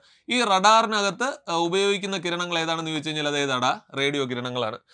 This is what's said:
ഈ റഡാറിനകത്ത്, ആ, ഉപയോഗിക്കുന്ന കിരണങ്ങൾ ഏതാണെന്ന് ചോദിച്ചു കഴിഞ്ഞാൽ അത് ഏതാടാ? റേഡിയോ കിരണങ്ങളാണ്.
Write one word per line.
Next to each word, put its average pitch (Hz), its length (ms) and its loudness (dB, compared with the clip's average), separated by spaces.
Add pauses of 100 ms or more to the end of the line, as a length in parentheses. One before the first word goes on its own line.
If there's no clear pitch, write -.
(300)
ഈ 240 140 2
റഡാറിനകത്ത്, 208 960 2 (120)
ആ, 170 60 -2
ഉപയോഗിക്കുന്ന 196 600 0
കിരണങ്ങൾ 175 420 -4
ഏതാണെന്ന് 160 320 -2
ചോദിച്ചു 156 180 -4
കഴിഞ്ഞാൽ 151 180 -4
അത് 147 100 0
ഏതാടാ? 135 420 0 (180)
റേഡിയോ 143 260 0
കിരണങ്ങളാണ്. 123 540 -4 (160)